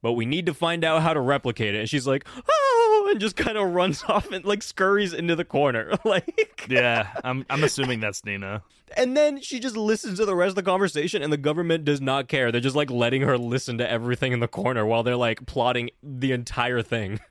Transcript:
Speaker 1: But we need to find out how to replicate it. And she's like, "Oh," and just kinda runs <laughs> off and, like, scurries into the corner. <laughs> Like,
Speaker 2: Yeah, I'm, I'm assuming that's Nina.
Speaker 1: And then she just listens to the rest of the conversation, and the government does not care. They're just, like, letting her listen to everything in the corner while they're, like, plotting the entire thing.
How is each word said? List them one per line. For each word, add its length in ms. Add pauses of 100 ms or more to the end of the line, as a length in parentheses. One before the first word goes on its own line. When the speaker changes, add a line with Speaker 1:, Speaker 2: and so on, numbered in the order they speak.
Speaker 1:
But 80
we 160
need 180
to 80
find 300
out 180
how 120
to 60
replicate 540
it. 60
And 100
she's 160
like, 220 (200)
"Oh," 640
and 100
just 160
kinda 300
runs 380
<laughs> 40
off 240
and, 140
like, 160
scurries 520
into 220
the 100
corner. 540
<laughs> 60
Like, 640
Speaker 2:
Yeah, 380 (160)
I'm, 260
I'm 140
assuming 380
that's 220
Nina. 380 (340)
Speaker 1:
And 220
then 240
she 180
just 160
listens 440
to 80
the 80
rest 140
of 60
the 80
conversation, 600
and 100
the 40
government 480
does 160
not 260
care. 240
They're 100
just, 140
like, 160
letting 320
her 140
listen 420
to 100
everything 440
in 60
the 80
corner 380
while 160
they're, 140
like, 320
plotting 420 (140)
the 300
entire 500
thing. 360 (120)